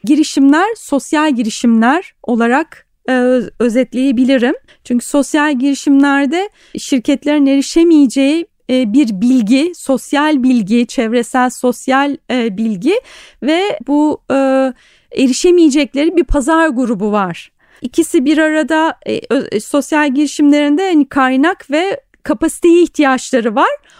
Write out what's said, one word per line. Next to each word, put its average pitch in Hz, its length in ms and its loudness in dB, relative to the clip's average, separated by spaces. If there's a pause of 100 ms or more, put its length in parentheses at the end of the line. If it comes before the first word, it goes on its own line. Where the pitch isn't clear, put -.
girişimler, 294 640 2 (100)
sosyal 302 540 -2
girişimler 233 800 0 (100)
olarak, 240 640 -2 (220)
e, 254 40 0
öz-, 254 360 0 (100)
özetleyebilirim. 254 960 0 (280)
Çünkü 240 220 -4
sosyal 294 540 0
girişimlerde 285 880 0 (280)
şirketlerin 285 680 0
erişemeyeceği, 285 1000 2 (220)
e, 254 240 0
bir 226 280 2
bilgi, 262 540 2
sosyal 277 680 -2
bilgi, 240 440 0
çevresel 247 600 -2
sosyal, 262 680 -2 (140)
e, 233 260 -4
bilgi 226 360 -2 (500)
ve 349 440 -2
bu, 294 340 0 (100)
e, 269 40 0 (760)
erişemeyecekleri 302 1040 2
bir 339 80 2
pazar 320 440 0
grubu 220 440 -2
var. 190 400 -4 (300)
İkisi 311 440 -2
bir 294 120 2
arada, 311 680 0
e, - 240 -6
ö-, 254 220 -2
e, 214 80 -2
sosyal 294 540 -2
girişimlerinde 294 720 2
hani 311 220 0
kaynak 269 600 -2
ve 359 300 -2 (220)
kapasiteye 330 580 2
ihtiyaçları 262 720 0
var. 339 140 2 (300)